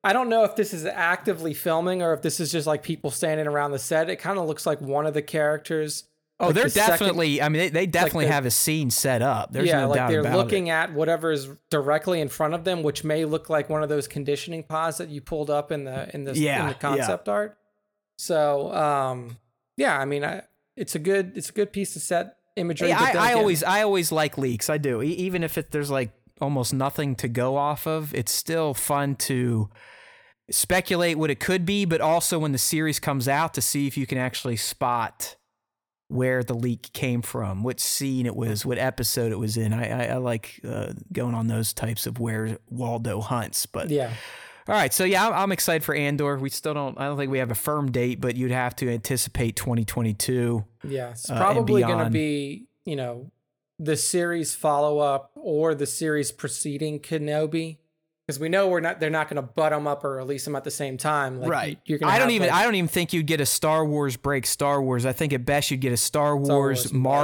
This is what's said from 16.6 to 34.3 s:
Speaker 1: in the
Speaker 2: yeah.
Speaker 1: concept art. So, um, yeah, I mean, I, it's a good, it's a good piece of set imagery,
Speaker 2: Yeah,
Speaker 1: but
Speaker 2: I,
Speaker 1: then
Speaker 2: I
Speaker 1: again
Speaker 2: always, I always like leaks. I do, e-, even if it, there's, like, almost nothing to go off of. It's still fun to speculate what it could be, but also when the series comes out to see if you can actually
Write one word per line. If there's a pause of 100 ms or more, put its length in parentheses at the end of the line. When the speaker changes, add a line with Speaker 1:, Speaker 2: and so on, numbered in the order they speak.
Speaker 1:
in
the
Speaker 2:
yeah.
Speaker 1:
concept
art. (600)
So,
um, (400)
yeah,
I
mean,
I, (340)
it's
a
good,
it's
a
good
piece
of
set (220)
imagery,
Speaker 2:
Yeah,
Speaker 1:
but
Speaker 2:
I,
Speaker 1:
then
Speaker 2:
I
Speaker 1:
again
Speaker 2:
always,
I
always
like
leaks.
I
do,
e-,
even
if
it,
there's,
like, (300)
almost
nothing
to
go
off
of.
It's
still
fun
to (800)
speculate
what
it
could
be,
but
also
when
the
series
comes
out
to
see
if
you
can
actually